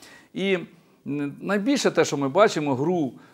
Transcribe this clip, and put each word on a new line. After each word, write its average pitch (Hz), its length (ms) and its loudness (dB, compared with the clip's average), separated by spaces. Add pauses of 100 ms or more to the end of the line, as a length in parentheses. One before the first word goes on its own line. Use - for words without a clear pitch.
(340)
І, 190 240 0 (500)
м, 143 340 -4
найбільше 202 500 0
те, 160 140 4
що 151 120 -2
ми 139 120 -2
бачимо, 160 460 2
гру, 147 380 -2 (200)